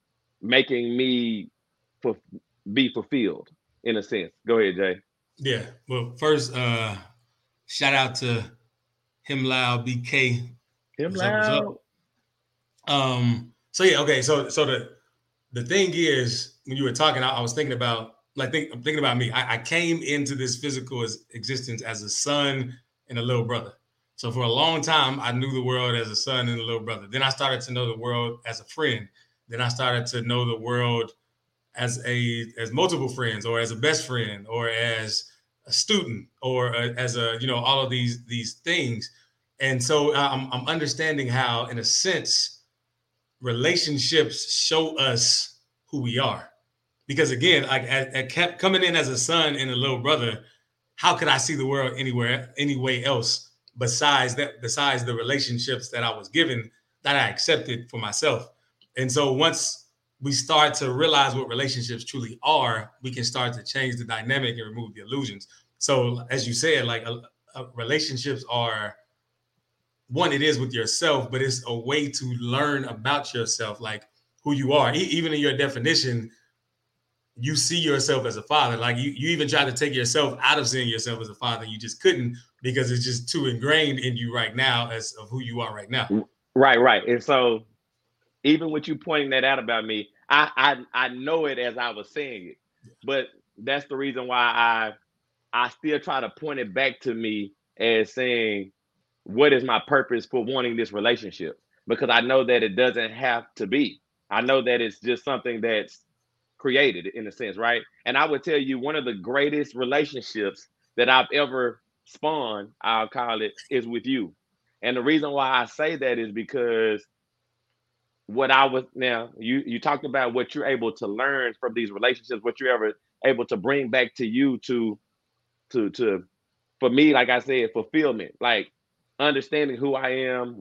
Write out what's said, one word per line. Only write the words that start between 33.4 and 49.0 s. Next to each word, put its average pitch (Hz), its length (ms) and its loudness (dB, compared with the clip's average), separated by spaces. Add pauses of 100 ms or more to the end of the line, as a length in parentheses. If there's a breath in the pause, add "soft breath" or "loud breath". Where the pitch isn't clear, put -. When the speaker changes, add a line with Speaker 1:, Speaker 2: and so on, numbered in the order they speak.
Speaker 2:
or 117 140 0
as 113 120 -2
a 113 40 -6
best 151 300 0
friend, 104 420 -6
or 117 220 -4
as 113 540 -2 (420 soft breath)
a 127 80 -6
student, - 540 0 (160)
or 127 320 0
a, 120 140 0 (100)
as 123 180 -2
a, 117 240 -2
you 131 60 -4
know, 127 80 0
all 131 280 2
of 117 60 -2
these, 120 360 -2
these 117 380 -8
things. 135 460 -2 (500 soft breath)
And 135 220 0
so 147 320 4
I'm, 135 400 0
I'm 123 140 -6
understanding 151 600 -2
how, 120 380 0
in 123 140 -8
a 110 40 -8
sense, - 760 0 (800)
relationships 143 1120 0
show 156 440 0
us - 600 0 (260)
who 143 160 -6
we 120 180 -2
are. 107 300 -2 (580)
Because 147 240 2
again, 139 340 4
like, 131 180 0
at, 131 300 -2
at 131 160 -2
kept 175 300 -2
coming 190 240 4
in 170 120 2
as 147 120 2